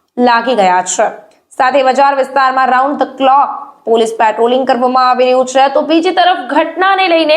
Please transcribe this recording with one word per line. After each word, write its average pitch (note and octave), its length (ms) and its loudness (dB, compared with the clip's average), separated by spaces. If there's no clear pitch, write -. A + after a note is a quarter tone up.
લાગી A#3+ 400 0
ગયા F#3 300 2
છે. G#3+ 200 -2
સાથે C4 360 0
બજાર C#4 280 2
વિસ્તારમાં C4 580 0
રાઉન્ડ C4 280 -2
ધ C#4+ 160 -4
ક્લોક C4+ 320 2
પોલીસ A3+ 320 0
પેટ્રોલિંગ A#3 520 0
કરવામાં B3+ 420 0
આવી B3+ 180 0
રહ્યું B3+ 200 2
છે. C4 240 0
તો D4+ 120 0
બીજી E4 340 0
તરફ F4+ 320 2
ઘટનાને F#4 600 -2
લઈને D#4+ 280 2